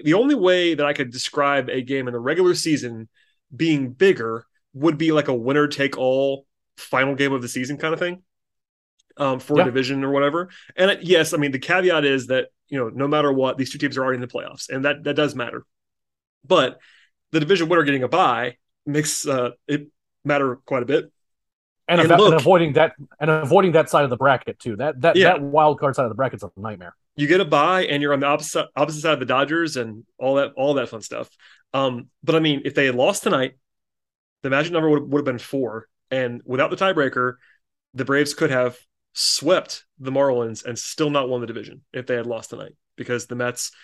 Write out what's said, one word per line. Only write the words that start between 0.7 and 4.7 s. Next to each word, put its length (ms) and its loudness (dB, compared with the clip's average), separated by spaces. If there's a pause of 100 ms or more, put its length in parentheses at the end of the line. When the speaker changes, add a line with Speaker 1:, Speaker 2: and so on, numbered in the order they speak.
Speaker 1:
that 100 0
I 80 2
could 180 -4
describe 600 -2
a 100 -4
game 280 -4
in 40 -8
the 80 -6
regular 340 2
season 540 -4 (460)
being 380 -2
bigger 540 0 (280)